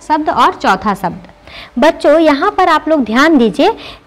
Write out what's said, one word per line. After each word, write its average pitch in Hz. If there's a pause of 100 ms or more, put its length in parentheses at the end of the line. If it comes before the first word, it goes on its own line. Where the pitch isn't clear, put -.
शब्द 311
और 339
चौथा 202
शब्द। 180 (520)
बच्चों, 320
यहाँ 320
पर 370
आप 311
लोग 302
ध्यान 269
दीजिए, 269 (300)